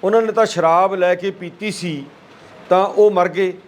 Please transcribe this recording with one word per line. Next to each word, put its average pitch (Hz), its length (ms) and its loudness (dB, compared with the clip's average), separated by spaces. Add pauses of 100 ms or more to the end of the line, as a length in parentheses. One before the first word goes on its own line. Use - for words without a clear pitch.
ਉਹਨਾਂ 214 180 2
ਨੇ 220 100 -4
ਤਾਂ 220 140 2
ਸ਼ਰਾਬ 175 500 0
ਲੈ 180 200 2
ਕੇ 185 180 -6
ਪੀਤੀ 175 380 -10
ਸੀ 156 320 -8 (640)
ਤਾਂ 185 180 2
ਉਹ 208 240 4
ਮਰ 180 180 0
ਗਏ। 180 240 -4 (140)